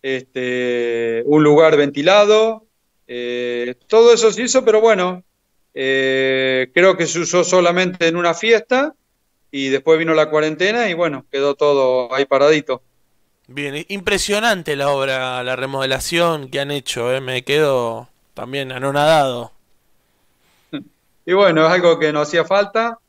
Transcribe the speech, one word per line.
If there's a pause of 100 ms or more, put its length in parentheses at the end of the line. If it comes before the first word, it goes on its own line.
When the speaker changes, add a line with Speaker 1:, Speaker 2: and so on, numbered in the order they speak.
Speaker 1:
este,
un
lugar
ventilado, (400)
eh, (120)
todo
eso
se
hizo,
pero
bueno, (500)
eh,
creo
que
se
usó
solamente
en
una
fiesta (560)
y
después
vino
la
cuarentena
y
bueno,
quedó
todo
ahí
paradito. (680)
Speaker 2:
Bien,
i-,
impresionante
la
obra,
la
remodelación
que
han
hecho,
eh,
me
quedo (260)
también
anonadado. (1700)
Speaker 1:
Y
bueno,
es
algo
que
no
hacía
falta. (100)